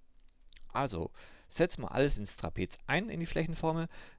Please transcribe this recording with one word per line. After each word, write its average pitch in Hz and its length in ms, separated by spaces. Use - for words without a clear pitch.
Also, 113 440
setzen - 340
wir 101 100
alles 135 260
ins 104 180
Trapez - 500
ein, 180 220
in 165 120
die 165 60
Flächenformel. 165 640